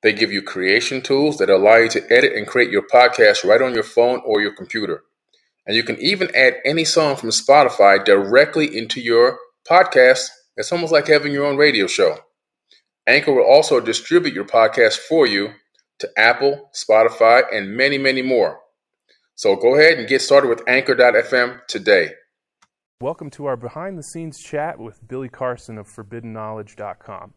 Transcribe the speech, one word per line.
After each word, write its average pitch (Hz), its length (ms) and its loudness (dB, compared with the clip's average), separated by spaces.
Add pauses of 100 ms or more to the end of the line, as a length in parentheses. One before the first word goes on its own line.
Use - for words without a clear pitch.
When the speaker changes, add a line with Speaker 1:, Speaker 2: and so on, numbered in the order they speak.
Speaker 1:
They 110 100 2
give 101 180 -4
you 98 120 -6
creation 104 580 -4
tools 143 380 -2
that 95 100 -2
allow 101 280 6
you 113 120 4
to - 240 -2
edit 131 200 2
and 104 120 -8
create 123 240 -2
your 98 160 -4
podcast 117 580 4
right 107 180 2
on 131 120 -4
your 113 80 -4
phone 120 420 -2
or 107 160 0
your 104 140 -4
computer. 95 480 -10 (640)
And 107 100 -6
you 117 60 0
can 113 180 -6
even 185 360 -4
add 127 280 2
any 160 220 -2
song 156 300 0
from 117 140 -10
Spotify 107 760 4
directly 117 720 0
into 113 240 -10
your 117 380 0 (280)
podcast. 131 600 4 (300)
It's 107 140 -8
almost 170 220 -4
like 147 140 0
having 147 260 0
your 143 140 -4
own 139 100 -4
radio 127 300 2
show. - 320 -2 (880)
Anchor 139 260 2
will 123 180 4
also 143 280 4
distribute 139 560 -2
your 101 100 -8
podcast 113 540 2
for 156 260 0
you 104 280 -4 (440)
to - 180 -12
Apple, 123 600 0
Spotify, 113 680 2 (100)
and 101 240 -8
many, 139 220 -2
many 135 240 -2
more. 120 380 -2 (720)
So 98 220 -2
go 117 200 2
ahead 156 220 4
and 113 100 -10
get 131 140 0
started 139 280 -2
with 117 180 -4
Anchor 127 260 0
dot 123 220 2
F 120 180 -2
M 123 340 -4
today. 90 440 0 (880)
Speaker 2:
Welcome 147 300 -12
to 143 140 -14
our 131 120 -6
behind-the-scenes 160 800 -16
chat 156 400 -10
with 110 300 -20
Billy 127 220 -12
Carson 120 500 -10
of 101 80 -20
Forbidden 113 440 -18
knowledge 110 440 -14
dot 101 240 -14
com. 95 380 -20